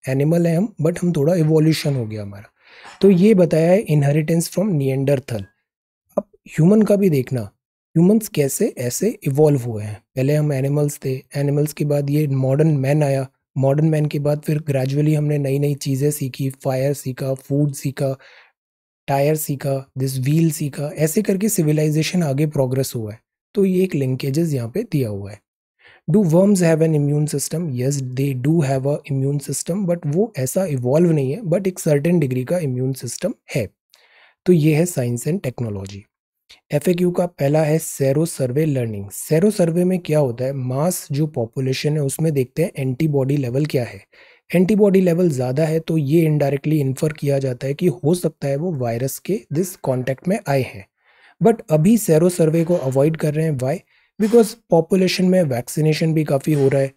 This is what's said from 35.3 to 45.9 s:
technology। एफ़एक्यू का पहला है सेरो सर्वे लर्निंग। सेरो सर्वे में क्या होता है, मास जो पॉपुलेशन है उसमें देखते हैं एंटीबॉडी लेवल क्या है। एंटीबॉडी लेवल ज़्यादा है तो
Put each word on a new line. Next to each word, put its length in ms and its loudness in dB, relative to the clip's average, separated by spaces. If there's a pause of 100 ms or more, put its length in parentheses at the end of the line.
technology। 580 -8 (720)
एफ़एक्यू 400 0
का 140 -2
पहला 380 0
है 140 2
सेरो 480 0
सर्वे 400 -2
लर्निंग। 440 -4
सेरो 420 0
सर्वे 320 0
में 160 0
क्या 200 0
होता 260 -2
है, 80 -4
मास 580 -4
जो 160 0
पॉपुलेशन 640 -4
है 100 -2
उसमें 300 -2
देखते 300 -2
हैं 140 -2
एंटीबॉडी 600 0
लेवल 280 -2
क्या 180 -2
है। 200 -12 (520)
एंटीबॉडी 460 4
लेवल 280 2
ज़्यादा 360 0
है 140 0
तो 180 -2